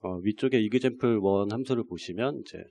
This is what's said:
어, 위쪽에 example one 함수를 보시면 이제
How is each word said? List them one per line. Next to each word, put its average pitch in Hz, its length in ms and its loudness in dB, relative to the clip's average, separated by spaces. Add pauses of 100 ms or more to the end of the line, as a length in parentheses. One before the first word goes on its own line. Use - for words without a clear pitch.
어, 92 160 -6
위쪽에 107 400 0
example 117 640 2
one 98 300 4
함수를 123 320 -2
보시면 95 580 -6
이제 - 300 -14